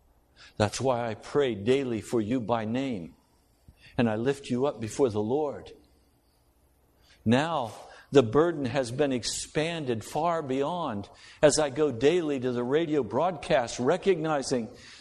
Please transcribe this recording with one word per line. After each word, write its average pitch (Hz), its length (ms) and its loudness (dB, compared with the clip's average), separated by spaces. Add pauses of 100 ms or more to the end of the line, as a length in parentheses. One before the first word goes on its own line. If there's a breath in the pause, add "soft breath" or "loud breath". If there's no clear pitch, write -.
(580 loud breath)
That's 104 220 0
why 120 300 0
I 107 60 -6
pray 135 400 -2
daily 120 460 0
for 117 200 -2
you 117 180 -2
by 113 260 -2
name, 113 500 -6 (800 soft breath)
and 117 120 2
I 107 80 0
lift 135 320 -2
you 127 160 0
up 143 140 -2
before 113 300 0
the 107 120 0
Lord. 117 500 -4 (1500 soft breath)
Now, 131 460 0 (400 loud breath)
the 135 120 8
burden 147 420 2
has 123 260 -2
been 139 200 0
expanded 131 920 -4
far 165 400 -2
beyond 139 640 -4 (320 loud breath)
as 147 160 6
I 151 120 2
go 143 220 0
daily 143 480 2
to 127 120 0
the 120 120 -2
radio 151 380 2
broadcast, 131 800 0
recognizing 151 880 0 (320 loud breath)